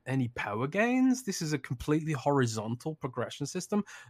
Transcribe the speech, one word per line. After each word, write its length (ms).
any 300
power 320
gains? 560
This 180
is 120
a 40
completely 540
horizontal 840
progression 500
system. 400